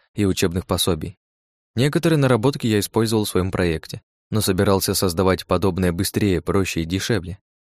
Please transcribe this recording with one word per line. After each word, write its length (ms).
и 100
учебных 400
пособий. 520
Некоторые 420
наработки 480
я 140
использовал 460
в 40
своем 220
проекте, 500
но 100
собирался 540
создавать 500
подобное 460
быстрее, 500
проще 400
и 40
дешевле. 540